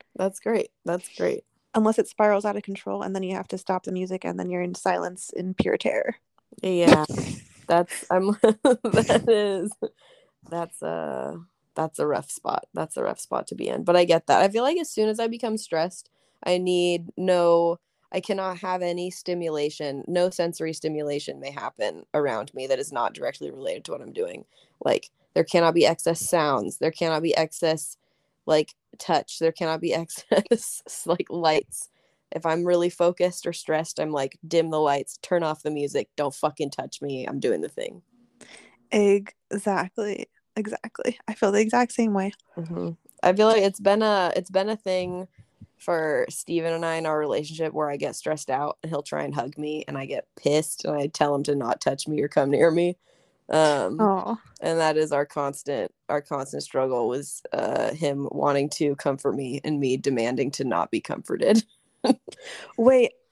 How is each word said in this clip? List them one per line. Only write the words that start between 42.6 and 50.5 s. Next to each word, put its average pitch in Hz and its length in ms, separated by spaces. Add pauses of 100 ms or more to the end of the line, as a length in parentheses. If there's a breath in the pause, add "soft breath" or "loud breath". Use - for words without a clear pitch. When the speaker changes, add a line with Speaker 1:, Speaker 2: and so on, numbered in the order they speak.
Speaker 1:
I 185 100
feel 214 160
like 220 140
it's 196 180
been 202 220
a, 202 340
it's 175 140
been 190 180
a 220 80
thing 180 500 (520 soft breath)
for 156 500
Steven 165 440
and 165 120
I 165 100
in 160 120
our 156 120
relationship 151 540
where 151 180
I 143 60
get 135 200
stressed - 340
out 139 320
and 160 80
he'll 147 120
try 147 220
and 143 100
hug 147 240
me 151 300
and 143 100
I 135 80
get 139 200 (100)
pissed - 480